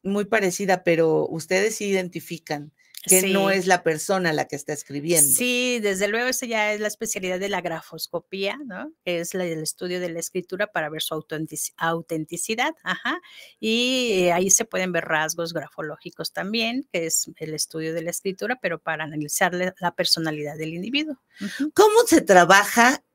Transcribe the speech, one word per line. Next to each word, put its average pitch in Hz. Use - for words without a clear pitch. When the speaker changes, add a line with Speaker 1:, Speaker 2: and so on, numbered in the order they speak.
Speaker 1:
muy 202
parecida, 196
pero 160
ustedes 190
sí 214
identifican 175
que 185
no 196
Speaker 2:
Sí. 196
Speaker 1:
es 180
la 180
persona 165
la 143
que -
está 143
escribiendo. 147
Speaker 2:
Sí, 247
desde 196
luego, 233
esa 254
ya 214
es 208
la 214
especialidad 185
de 202
la 190
grafoscopía, 175
¿no? 233
Que 175
es 175
la, 185
el 160
estudio 180
de 180
la 165
escritura 185
para 160
ver 160
su -
autentic-, 156
autenticidad, 170
ajá. 254
Y, 240
eh, 175
ahí 185
se -
pueden 185
ver 165
rasgos 165
grafológicos 160
también, 226
que 170
es -
el 156
estudio 160
de 165
la 165
escritura, 202
pero 170
para 156
analizar 151
la, 180
la 175
personalidad 156
del 156
individuo. 262
Ujú. 269
Speaker 1:
¿Cómo 427
se -
trabaja 202